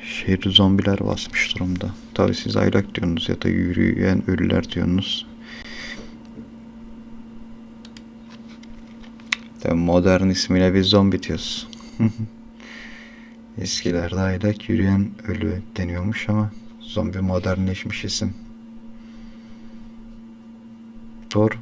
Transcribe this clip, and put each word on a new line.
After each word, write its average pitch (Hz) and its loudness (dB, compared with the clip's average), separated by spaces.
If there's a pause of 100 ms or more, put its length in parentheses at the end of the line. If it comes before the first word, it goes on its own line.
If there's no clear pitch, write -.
Şehri - 0
zombiler 98 6
basmış - -2
durumda. 92 -2 (240)
Tabii 98 4
siz 104 -2
aylak 98 4
diyorsunuz 85 0
ya 95 -2
da 92 2
yürüyen 92 4
ölüler 92 2
diyorsunuz. 90 0 (4000)
Tabii 85 0
modern 90 4
ismiyle 92 4
biz 95 6
zombi 98 6
diyoruz. - -6 (300)
<laughs> 113 4 (1500)
Eskilerde 87 0
aylak 95 0
yürüyen 98 6 (180)
ölü 90 0 (140)
deniyormuş 90 -2
ama 107 4 (300)
zombi 92 -2
modernleşmiş 92 0
isim. 101 -2 (3000)
Doğru. 107 6